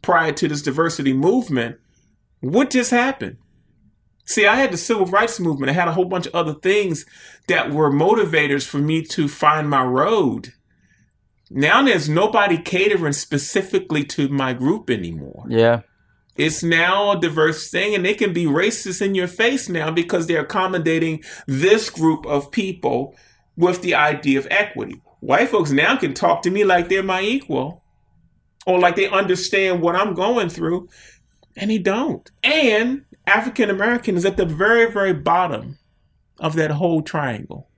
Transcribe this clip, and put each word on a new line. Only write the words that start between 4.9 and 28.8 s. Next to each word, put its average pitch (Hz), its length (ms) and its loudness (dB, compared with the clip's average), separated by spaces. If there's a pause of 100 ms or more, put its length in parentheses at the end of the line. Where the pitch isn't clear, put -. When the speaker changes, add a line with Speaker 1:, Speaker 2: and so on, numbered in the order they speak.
Speaker 1:
rights 208 340 0
movement. 143 320 -2
I - 20 0
had 175 140 0
a 160 60 -2
whole 180 120 0
bunch 180 220 -4
of - 80 -10
other 156 180 -2
things 185 520 -2 (420)
that 160 240 0
were 139 200 2
motivators 156 720 2
for - 120 -6
me 156 260 0
to 156 240 -2
find 151 420 0
my 135 140 2
road. 135 680 0 (1000)
Now 175 320 4
there's 175 260 2
nobody 196 480 2
catering 185 560 0
specifically 156 920 -2
to 143 240 -2
my 135 240 -2
group 143 360 -2
anymore. 85 580 -6
Speaker 2:
Yeah. 117 340 4 (540)
Speaker 1:
It's 156 280 -2
now 180 480 2
a 180 100 0
diverse 160 480 0
thing, 202 240 -2
and 190 100 -2
they 208 120 0
can 208 180 -2
be 170 120 -2
racist 180 540 -2
in 196 140 0
your 180 140 0
face 240 420 -2
now 160 220 -4
because 170 340 -2
they're 165 160 0
accommodating 160 840 -2 (220)
this 185 460 2
group 160 340 2
of 143 260 -2
people 143 640 -4 (400)
with 175 280 2
the 170 100 0
idea 147 460 2
of 139 100 -6
equity. 196 520 -4 (180)
White 160 300 2
folks 180 200 0
now 160 260 2
can 143 200 -4
talk 170 260 0
to 175 80 -2
me 202 140 0
like 175 260 2
they're 190 140 0
my 190 180 -2
equal, 180 640 -4 (840)
or 185 140 4
like 175 160 4